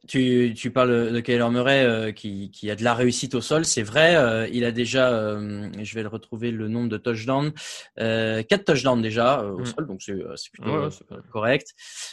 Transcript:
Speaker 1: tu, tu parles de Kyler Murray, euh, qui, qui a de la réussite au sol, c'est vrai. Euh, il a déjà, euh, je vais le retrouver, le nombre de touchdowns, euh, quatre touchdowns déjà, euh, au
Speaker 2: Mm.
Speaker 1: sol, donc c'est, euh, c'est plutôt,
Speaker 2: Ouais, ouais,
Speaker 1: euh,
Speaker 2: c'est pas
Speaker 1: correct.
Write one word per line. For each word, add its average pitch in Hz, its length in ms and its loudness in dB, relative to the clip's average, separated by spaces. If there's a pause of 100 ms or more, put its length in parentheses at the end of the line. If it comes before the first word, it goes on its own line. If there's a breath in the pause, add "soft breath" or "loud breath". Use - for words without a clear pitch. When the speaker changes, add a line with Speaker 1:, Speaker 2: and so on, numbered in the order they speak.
Speaker 1:
tu, 123 480 4
tu 120 160 -6
parles 120 440 4
de 117 60 0
Kyler 120 280 2
Murray, 127 340 4
euh, 110 300 2
qui, 101 380 -10
qui 104 200 -8
a 104 60 -4
de 110 80 -2
la 120 80 4
réussite 123 420 0
au 120 60 0
sol, 156 240 0
c'est 123 180 0
vrai. 151 340 4
Euh, 113 360 4
il 120 140 0
a 120 40 0
déjà, 120 380 2
euh, 104 600 -2 (100)
je 107 140 -10
vais 113 80 -6
le 107 60 -8
retrouver, 110 420 -8
le 110 180 -4
nombre 117 220 -2
de 107 80 -4
touchdowns, 131 560 -2 (440 loud breath)
euh, 110 440 0
quatre 196 240 0
touchdowns 127 340 4
déjà, 117 400 2
euh, 101 120 -6
au 90 80 -8
Speaker 2:
Mm. 123 40 -6
Speaker 1:
sol, 131 220 -8
donc 98 160 -12
c'est, 101 100 -10
euh, 85 240 -8
c'est - 160 -16
plutôt, - 160 -12
Speaker 2:
Ouais, 139 80 -2
ouais, 147 80 -2
Speaker 1:
euh, 151 60 -4
Speaker 2:
c'est - 160 -16
pas - 100 -18 (140)
Speaker 1:
correct. 117 380 0 (440 loud breath)